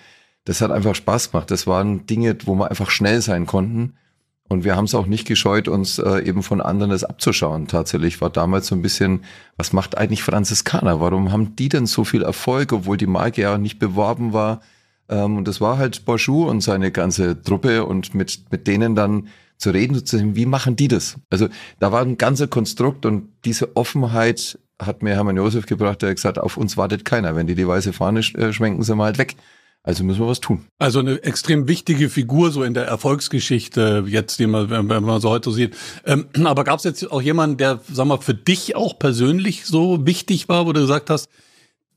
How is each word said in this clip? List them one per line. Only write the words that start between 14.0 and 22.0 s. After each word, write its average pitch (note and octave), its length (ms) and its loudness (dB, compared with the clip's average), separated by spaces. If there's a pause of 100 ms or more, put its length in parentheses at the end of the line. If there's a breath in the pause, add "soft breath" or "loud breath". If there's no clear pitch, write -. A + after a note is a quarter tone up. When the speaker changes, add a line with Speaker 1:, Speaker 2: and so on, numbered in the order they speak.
Speaker 1:
war?“ A2 260 0 (480 soft breath)
Ähm, G#2 300 0
und G2 100 -2
das G2+ 140 -4
war A#2+ 160 2
halt B2+ 260 -2
Bonjour C3+ 440 2
und A2+ 120 0
seine F#2+ 300 2
ganze F2+ 500 0
Truppe A2+ 460 2
und F#2+ 280 -4
mit, F#2+ 260 -2 (100)
mit - 160 -4
denen G#2+ 280 2
dann G#2 340 0 (280 loud breath)
zu - 140 0
reden, A#2 340 2
zu A#2 140 0
sehen, G#2 180 0
„Wie A#2+ 80 2
machen C3 320 0
die C#3+ 120 2
das?“ - 280 0 (140)
Also G2 180 4 (300 loud breath)
da G2 140 2
war A#2+ 100 2